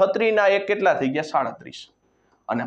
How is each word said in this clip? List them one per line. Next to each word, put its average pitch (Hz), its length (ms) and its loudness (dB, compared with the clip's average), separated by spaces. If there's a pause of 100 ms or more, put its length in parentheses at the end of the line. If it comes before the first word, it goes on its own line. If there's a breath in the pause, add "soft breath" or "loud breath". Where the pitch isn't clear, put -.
છત્રી 214 300 2
ના 208 160 4
એક 196 200 2
કેટલા 190 260 2
થઈ 135 140 -2
ગયા? 147 140 -2
સાડત્રીસ. - 640 -6 (640)
અને 113 180 -4